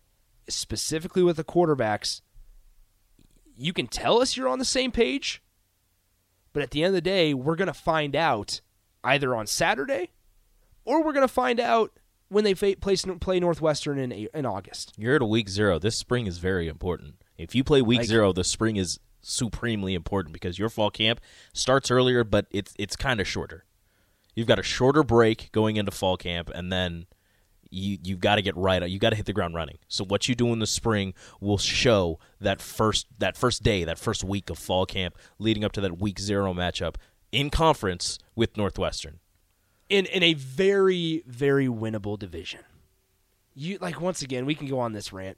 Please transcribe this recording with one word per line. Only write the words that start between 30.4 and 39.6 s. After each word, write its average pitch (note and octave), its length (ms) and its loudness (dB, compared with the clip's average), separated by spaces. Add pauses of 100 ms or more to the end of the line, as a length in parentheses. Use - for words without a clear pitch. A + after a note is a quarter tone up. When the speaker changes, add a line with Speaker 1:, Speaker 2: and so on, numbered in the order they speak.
Speaker 2:
in A2+ 60 -2
the G#2+ 80 -2
spring G2+ 460 0 (260)
will G2+ 180 2
show F#2+ 600 2 (220)
that G2 200 -2
first, - 460 0 (120)
that F#2+ 180 -2
first - 260 0
day, G2 200 2
that E2 160 -4
first - 240 -4
week F#2+ 260 -4
of E2 80 -8
fall F#2 280 0
camp F2+ 320 -6 (220)
leading G#2+ 240 0
up G2+ 100 -2
to G#2 80 -4
that F2 180 -4
week G2+ 200 -2
zero G2 340 0
matchup F2 420 -4 (360)
in C3+ 180 0
conference C3+ 680 0 (160)
with A2+ 220 0
Northwestern. E2+ 600 -4 (720)